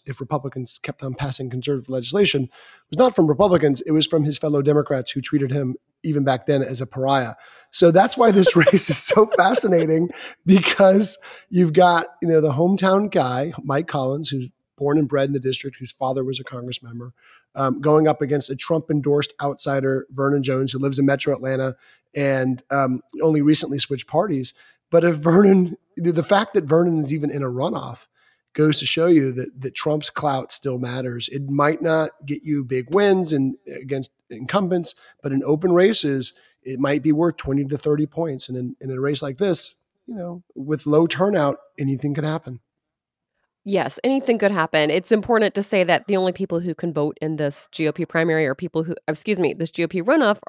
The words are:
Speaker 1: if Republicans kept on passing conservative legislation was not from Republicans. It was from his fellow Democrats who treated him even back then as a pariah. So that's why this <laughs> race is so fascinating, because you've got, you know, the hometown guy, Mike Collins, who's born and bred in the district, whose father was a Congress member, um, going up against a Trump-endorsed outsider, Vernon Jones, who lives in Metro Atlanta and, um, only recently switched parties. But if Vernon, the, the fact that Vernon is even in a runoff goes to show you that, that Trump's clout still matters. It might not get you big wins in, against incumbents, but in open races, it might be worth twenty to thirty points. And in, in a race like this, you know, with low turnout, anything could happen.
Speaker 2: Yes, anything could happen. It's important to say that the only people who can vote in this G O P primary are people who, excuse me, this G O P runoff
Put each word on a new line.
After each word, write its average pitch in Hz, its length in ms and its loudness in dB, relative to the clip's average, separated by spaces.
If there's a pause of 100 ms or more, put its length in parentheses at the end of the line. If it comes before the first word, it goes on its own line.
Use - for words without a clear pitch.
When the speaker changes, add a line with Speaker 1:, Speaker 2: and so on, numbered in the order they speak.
Speaker 1:
if 139 160 -12
Republicans 131 600 -8
kept - 220 -12
on 131 100 -8
passing 131 360 -6
conservative 127 400 -6
legislation 131 580 0 (420)
was 156 80 -10
not 247 160 4
from 165 140 4
Republicans. 151 540 2
It 160 100 -4
was 151 160 2
from 160 160 0
his 143 140 -2
fellow 147 240 0
Democrats 143 500 0
who 139 80 -6
treated 135 320 -2
him 135 240 -4 (280)
even 147 200 -2
back 131 220 0
then 139 180 2
as 123 160 -6
a 131 80 -8
pariah. 131 460 0 (380)
So 196 200 6
that's 190 240 4
why 233 160 4
this 196 240 6
<laughs> - 0 -
race - 340 6
is 254 80 2
so - 280 6 (100)
fascinating, 175 760 2 (340)
because 190 720 4 (300)
you've 175 240 2
got, 175 340 4 (140)
you 175 80 -2
know, 160 100 6
the 151 140 2
hometown 190 580 2
guy, 143 400 0 (100)
Mike 143 280 -4
Collins, 143 400 -4
who's 131 180 -6 (300)
born 143 200 0
and 147 100 0
bred 139 200 0
in 139 60 -2
the 135 60 -2
district, 131 380 -6
whose 127 140 -16
father 131 320 -4
was 131 160 -6
a 131 40 -16
Congress 123 380 -12
member, 120 320 -16 (400)
um, 135 280 -2
going 151 260 4
up 151 120 0
against 143 300 -4
a 139 60 -8
Trump-endorsed 147 840 -2
outsider, 135 680 -4
Vernon 139 320 0
Jones, 131 300 -2
who 131 80 -6
lives 139 180 -2
in 139 80 2
Metro 139 300 0
Atlanta 131 400 -4 (400)
and, 131 560 -2
um, 131 300 0 (200)
only 156 220 2
recently 147 340 2
switched 135 300 -6
parties. 151 480 -2 (340)
But 170 140 4
if 170 140 2
Vernon, 180 600 4 (200)
the, 175 140 -2
the 160 120 0
fact 202 320 0
that 180 80 0
Vernon 165 360 2
is 143 140 -4
even 147 160 -4
in 143 140 -6
a 131 40 -4
runoff 131 600 -6 (460)
goes 151 260 2
to 131 80 -4
show 160 180 0
you 151 280 4
that, 127 280 -10
that 131 140 -10
Trump's 151 340 -2
clout 139 420 -4
still 127 280 -6
matters. 123 500 -6
It 139 180 -10
might 143 360 0
not 160 260 0 (160)
get 143 180 -8
you 147 200 -4
big 127 280 -6
wins 185 420 2
in, 135 340 0
against 135 420 -8 (220)
incumbents, 175 640 -2 (260)
but 143 100 -6
in 135 140 -2
open 156 280 0
races, 165 600 2 (300)
it 131 160 -10
might 139 240 0
be 156 80 2
worth 160 260 0
twenty 139 280 -2
to 139 120 -6
thirty 147 300 -2
points. 147 420 -8
And 127 80 -8
in, 123 240 -8
in 131 80 -10
a 131 100 -6
race 139 220 -2
like 139 160 -10
this, - 380 0 (320)
you 240 80 -12
know, 175 260 -12 (140)
with 147 320 -6
low 151 180 4
turnout, 165 540 0 (200)
anything 139 360 -2
could 151 80 -4
happen. 151 380 -8 (1000)
Speaker 2:
Yes, 190 400 -4
anything 262 360 0
could 196 100 2
happen. 160 400 0
It's 175 220 0
important 214 420 2
to 202 80 -4
say 202 220 2
that 170 240 0
the 196 100 0
only 185 140 0
people 180 280 -4
who 175 140 -6
can 170 180 -6
vote 151 300 -2
in 156 140 -4
this 147 360 -6
G 156 160 -2
O 147 40 0
P 165 160 -6
primary 160 400 0
are 135 80 -2
people 165 260 -6
who, 165 140 -6 (120)
excuse 180 320 -2
me, 165 140 2
this 165 160 -6
G - 140 -4
O 160 40 -2
P 175 140 -4
runoff 226 480 2